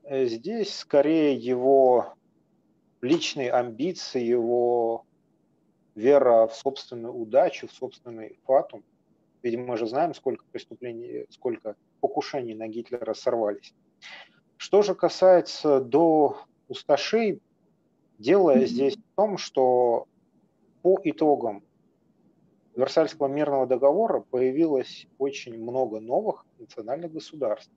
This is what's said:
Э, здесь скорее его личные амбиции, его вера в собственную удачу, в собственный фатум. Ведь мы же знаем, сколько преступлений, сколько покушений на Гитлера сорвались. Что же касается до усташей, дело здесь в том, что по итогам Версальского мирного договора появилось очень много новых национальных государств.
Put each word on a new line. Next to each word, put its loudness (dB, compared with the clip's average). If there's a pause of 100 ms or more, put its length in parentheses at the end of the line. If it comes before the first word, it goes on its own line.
Э, -2
здесь -6
скорее 2
его 2 (880)
личные -2
амбиции, -4
его 0 (920)
вера 6
в -10
собственную -8
удачу, -2
в -20
собственный -16
фатум. 0 (580)
Ведь -4
мы -6
же -4
знаем, -2
сколько -8
преступлений, -14
сколько -10 (260)
покушений -6
на -10
Гитлера -8
сорвались. -4 (840)
Что 2
же 0
касается 4
до 4 (300)
усташей, -2 (760)
дело 6
здесь 0
в -20
том, 0
что 2 (760)
по 4
итогам 0 (1120)
Версальского 0
мирного 0
договора 2
появилось -2 (100)
очень -8
много -4
новых -6 (140)
национальных -12
государств. -8